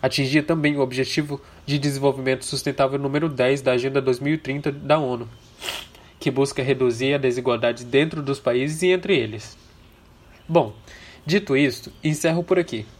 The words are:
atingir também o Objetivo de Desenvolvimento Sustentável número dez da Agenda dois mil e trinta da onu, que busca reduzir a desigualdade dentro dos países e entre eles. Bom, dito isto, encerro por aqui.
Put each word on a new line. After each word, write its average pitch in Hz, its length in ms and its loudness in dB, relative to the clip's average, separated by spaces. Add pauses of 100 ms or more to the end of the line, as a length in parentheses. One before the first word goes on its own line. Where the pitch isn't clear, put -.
atingir 139 420 0
também 147 340 0
o 143 40 0
Objetivo 135 600 -2 (240)
de 143 140 0
Desenvolvimento 135 640 0
Sustentável 139 540 0
número 143 300 -2
dez 131 320 2
da 127 120 2
Agenda 135 280 0
dois 127 200 0
mil 143 140 0
e 160 40 -2
trinta 147 320 -4
da 143 280 2
onu, 123 300 -4 (920)
que 147 100 0
busca 135 320 0
reduzir 127 520 2
a 143 40 0
desigualdade 123 680 0
dentro 147 380 0
dos 135 160 -4
países 139 440 -2
e 180 60 4
entre 185 280 2
eles. 110 400 -6 (920)
Bom, 151 260 2 (500)
dito 165 320 0
isto, 135 340 0 (140)
encerro 160 400 0
por 180 140 2
aqui. 117 280 -4 (140)